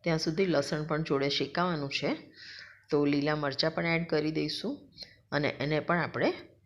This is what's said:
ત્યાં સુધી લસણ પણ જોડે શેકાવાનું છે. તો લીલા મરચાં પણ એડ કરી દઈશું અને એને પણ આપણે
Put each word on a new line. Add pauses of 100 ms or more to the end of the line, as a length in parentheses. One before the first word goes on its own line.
ત્યાં
સુધી
લસણ
પણ
જોડે
શેકાવાનું
છે. (800)
તો
લીલા
મરચાં
પણ
એડ
કરી
દઈશું (580)
અને
એને
પણ
આપણે (320)